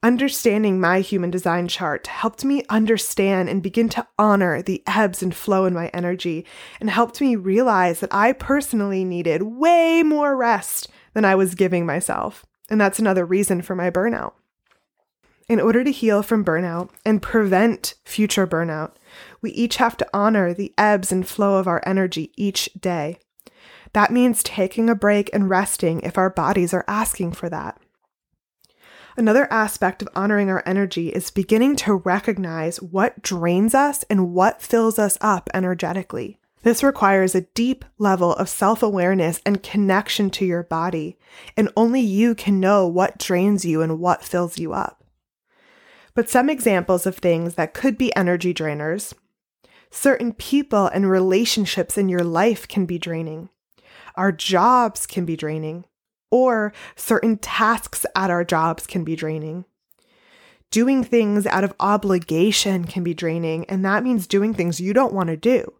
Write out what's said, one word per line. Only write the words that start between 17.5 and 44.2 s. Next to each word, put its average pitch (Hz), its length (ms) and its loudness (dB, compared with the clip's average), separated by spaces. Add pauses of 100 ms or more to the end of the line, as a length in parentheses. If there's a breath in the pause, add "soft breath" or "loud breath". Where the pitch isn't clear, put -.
future 202 440 0
burnout, 165 460 -4 (460 loud breath)
we 220 120 -8
each 233 240 -2
have 233 220 0
to - 140 -2
honor 202 400 2
the 190 240 -6
ebbs 208 360 2
and 185 160 -2
flow 196 320 2
of 185 80 -2
our 170 180 0
energy 185 500 -2
each - 380 -4
day. 170 460 -4 (760 loud breath)
That 208 180 2
means 247 300 4
taking 214 480 0
a 233 60 4
break 202 360 2
and 202 160 0
resting 180 540 0
if - 160 -4
our 185 140 2
bodies 175 420 0
are 180 140 -2
asking 202 460 -4
for - 160 -8
that. - 300 -10 (1400 loud breath)
Another 233 380 4
aspect 208 480 -2
of 208 140 -10
honoring 202 340 0
our 185 160 -2
energy 185 440 -2
is - 200 -6
beginning 220 480 2
to - 160 0
recognize 180 880 -2
what 185 400 -2
drains 180 540 0
us 285 340 0
and 185 240 0
what 185 300 2
fills 226 340 2
us 208 240 0
up 202 320 -2
energetically. 180 840 -4 (240)
This 233 200 4
requires 196 520 4
a 185 60 2
deep 240 440 -2 (140)
level 185 340 2
of - 160 -4
self-awareness 190 960 0
and 202 160 0
connection 196 720 0
to - 140 -4
your 175 180 -2
body, 165 520 -4 (400 loud breath)
and 214 220 2
only 233 240 4
you 226 320 2
can 202 260 0
know 190 280 4
what 180 320 0
drains 196 440 0
you 160 200 0
and 160 160 -2
what 175 240 0